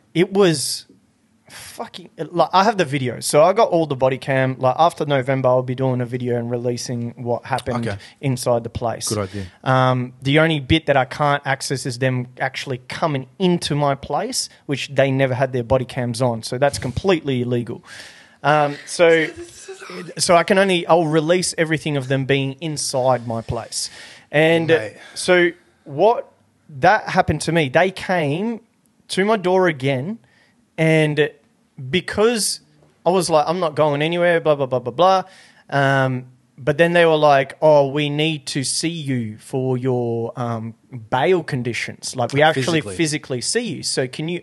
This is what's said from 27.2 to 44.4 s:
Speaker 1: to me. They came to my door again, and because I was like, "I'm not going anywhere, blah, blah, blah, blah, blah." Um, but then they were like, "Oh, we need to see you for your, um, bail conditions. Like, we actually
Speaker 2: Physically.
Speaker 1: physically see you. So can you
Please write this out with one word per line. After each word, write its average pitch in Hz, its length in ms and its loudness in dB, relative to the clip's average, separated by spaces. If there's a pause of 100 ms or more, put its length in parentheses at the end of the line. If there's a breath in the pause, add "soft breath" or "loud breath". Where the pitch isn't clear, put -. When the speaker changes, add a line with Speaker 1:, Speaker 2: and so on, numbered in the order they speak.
Speaker 1:
to 165 100 -2
me. 160 180 2
They 170 220 2
came 185 720 -4 (480)
to 185 140 0
my 220 140 2
door 185 300 2
again, 139 500 -2 (600 soft breath)
and 156 520 2 (600)
because 208 680 0 (460)
I 165 60 4
was 180 180 2
like, 156 180 4
"I'm 170 120 -2
not 160 160 -2
going 147 260 2
anywhere, 170 400 2
blah, 151 140 2
blah, 139 100 0
blah, 127 140 -2
blah, 120 120 -6
blah." 180 320 4 (460 loud breath)
Um, 135 560 0 (320)
but 139 200 -2
then 170 160 4
they 175 120 6
were 160 120 6
like, 143 440 4
"Oh, 147 280 6
we 147 200 -2
need 151 380 -2
to 139 160 -4
see - 260 -4
you 131 480 -4
for 131 400 -2
your, 120 580 -2
um, 113 380 -6 (360)
bail 156 340 2
conditions. - 720 -8
Like, 120 180 -4
we 139 80 2
actually 151 400 2
Speaker 2:
Physically. 101 140 -10
Speaker 1:
physically 147 460 -4
see 226 200 -4 (140)
you. 123 80 -10
So 135 240 -4
can 151 200 -8
you 175 160 -6